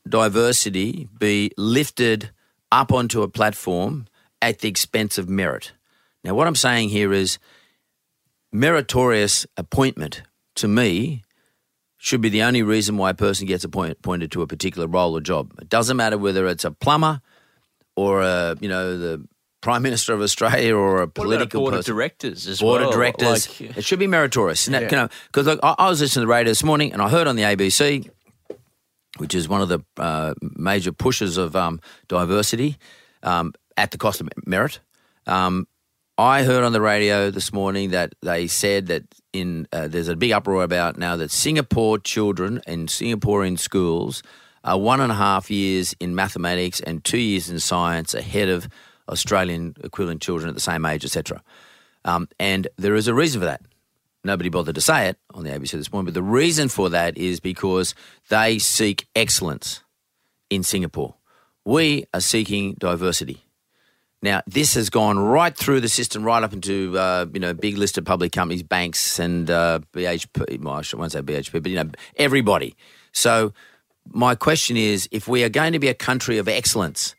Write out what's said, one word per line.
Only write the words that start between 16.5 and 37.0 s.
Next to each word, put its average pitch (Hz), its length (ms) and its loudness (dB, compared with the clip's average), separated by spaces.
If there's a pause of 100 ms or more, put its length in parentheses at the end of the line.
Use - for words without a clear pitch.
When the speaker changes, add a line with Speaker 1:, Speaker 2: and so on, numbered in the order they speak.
Speaker 1:
a 80 60 -2
plumber 151 500 2 (720)
or 98 280 2
a, 87 380 0
you 101 80 -6
know, 92 300 -4
the 82 260 -6 (360)
Prime 120 220 0
Minister 117 320 0
of 104 80 0
Australia 113 520 2
or 104 40 4
a 98 120 4
Speaker 2:
What 92 120 2
about 85 120 -4
Speaker 1:
political 113 480 -2
Speaker 2:
board 135 120 0
Speaker 1:
person. 92 180 -2
Speaker 2:
of 107 40 -2
directors 110 500 -6
as 95 140 -6
Speaker 1:
Board 120 200 4
Speaker 2:
well? 113 80 2
Speaker 1:
of - 60 2
directors. 117 680 2
Speaker 2:
Like - 160 -12
Speaker 1:
It 104 80 -6
should 190 140 0
be 196 80 2
meritorious. 127 600 2
Now, 135 100 0
Speaker 3:
Yeah. 117 100 -2
Speaker 1:
you 135 80 2
know, 120 120 2 (240)
'cause, 139 140 4
look, 156 180 2
I, 156 120 6
I 190 120 6
was 160 120 2
listening 135 220 2
to 110 40 2
the 117 60 4
radio 120 200 6
this - 100 2
morning 151 300 2
and 101 100 -2
I 101 60 2
heard 165 180 4
on 127 80 2
the 110 80 2
A 104 140 4
B 98 120 4
C, 143 400 2 (1080)
which 78 180 -6
is 82 140 0
one 98 120 2
of 95 80 0
the, 82 120 0 (160)
uh, 78 440 -2
major 92 520 -2
pushers 101 440 0
of, 87 200 -2
um, 82 240 0 (260)
diversity, 107 720 0 (460)
um, 85 280 -2 (240)
at 101 140 0
the - 80 -12
cost 107 220 -2
of 80 80 -8 (180)
merit. 117 320 -2 (480)
Um, 92 400 0 (520)
I 131 240 6
heard 127 220 4
on 117 80 2
the 110 80 2
radio 104 500 2